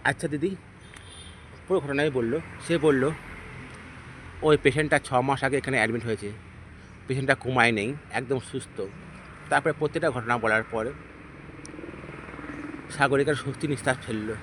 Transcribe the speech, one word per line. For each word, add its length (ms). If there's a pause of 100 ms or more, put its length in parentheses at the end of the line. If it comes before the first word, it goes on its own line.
"আচ্ছা 240
দিদি," 280 (1120)
পুরো 120
ঘটনাই 300
বলল। 300 (280)
সে 100
বলল, 340 (1300)
"ওই 220
পেশেন্টটা 360
ছ 140
মাস 300
আগে 140
এখানে 200
অ্যাডমিট 280
হয়েছে। 260 (760)
পেশেন্টটা 280
কোমায় 360
নেই, 220 (180)
একদম 280
সুস্থ।" 420 (680)
তারপরে 300
প্রত্যেকটা 320
ঘটনা 260
বলার 340
পর 200 (2000)
সাগরিকার 440
স্বস্তি 320
নিঃশ্বাস 380
ফেলল। 380